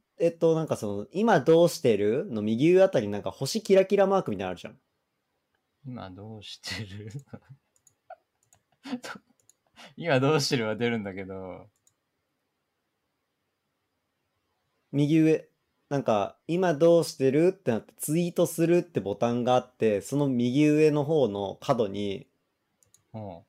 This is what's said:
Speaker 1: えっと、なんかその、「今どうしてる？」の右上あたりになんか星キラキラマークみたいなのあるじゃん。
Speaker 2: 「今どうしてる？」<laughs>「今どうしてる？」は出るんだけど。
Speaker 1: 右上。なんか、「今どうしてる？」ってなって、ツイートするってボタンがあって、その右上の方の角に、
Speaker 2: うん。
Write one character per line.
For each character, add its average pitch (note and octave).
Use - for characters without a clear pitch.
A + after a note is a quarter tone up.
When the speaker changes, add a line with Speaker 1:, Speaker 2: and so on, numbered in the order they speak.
Speaker 1:
え E3+
っ E3+
と、 E3
な D#3+
ん -
か A#2+
そ G2+
の、 G#2
「今 G3
ど E3
う E3
し -
て A2+
る？」 G#2+
の A2
右 A#2
上 F#3
あ F#3+
た C3+
り G#2
に G2+
な G2+
ん -
か -
星 -
キ G3
ラ F#3+
キ G3+
ラ G3
マ F#3+
ー E3+
ク -
み G2
た F#2+
い -
な -
の -
あ F2+
る -
じ -
ゃ -
ん。 -
Speaker 2:
「今 G2+
ど G#2
う G2
し -
て G#2+
る？」 G2+
<laughs> -
「今 C#3+
ど C#3+
う D3+
し -
て D3
る？」 A2+
は G#2+
出 A#2+
る A#2
ん G#2
だ G2
け G2
ど。 F#2+
Speaker 1:
右 D3
上。 D#3
な C#3+
ん B2+
か、 G#2
「今 F3
ど E3
う D3
し -
て C3
る？」 D#3
っ -
て B2
な G#2+
っ -
て、 -
ツ D3+
イ F3
ー F3
ト E3+
す E3
る F3
っ E3+
て -
ボ G2
タ A#2
ン A#2+
が B2
あ B2+
っ -
て、 G#2+
そ C3+
の C#3+
右 B2+
上 D3+
の D3
方 C#3+
の G2+
角 A#2
に、 G2
Speaker 2:
う A2+
ん。 F#2+